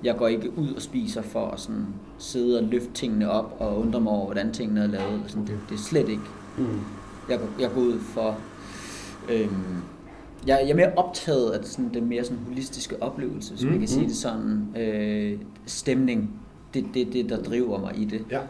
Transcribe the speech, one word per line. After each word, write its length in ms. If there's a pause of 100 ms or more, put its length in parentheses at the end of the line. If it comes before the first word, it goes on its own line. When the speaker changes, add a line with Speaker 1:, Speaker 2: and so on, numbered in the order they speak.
Speaker 1:
Jeg 120
går 120
ikke 300
ud 180
og 60
spiser 400
for 240
at 140
sådan 260 (320)
sidde 400
og 60
løfte 300
tingene 360
op 280
og 220
undre 200
mig 120
over, 120
hvordan 280
tingene 300
er 40
lavet. 260
Eller 160
sådan. 180
Det, 80 (140)
det 60
er 40
slet 300
ikke. 140 (360)
Speaker 2:
Mm. 80 (640)
Speaker 1:
Jeg 80
går, 80 (140)
jeg 140
går 60
ud 180
for... 380 (920)
Øhm, 260 (920)
jeg, 160
jeg 80
er 40
mere 220
optaget 540
af 140
sådan, 300
den 140
mere 160
sådan 140 (100)
holistiske 540
oplevelse, 520
hvis 100
Speaker 3:
Mm. 60
Speaker 1:
man 80
kan 100
sige 140
Speaker 2:
Mm. 60
Speaker 1:
det 80
sådan. 600
Øh, 600 (280)
stemning. 640 (440)
Det, 100 (100)
det, 180
det, 160
der 140
driver 380
mig 180
i 60
det. 260
Speaker 3:
Ja. 80 (120)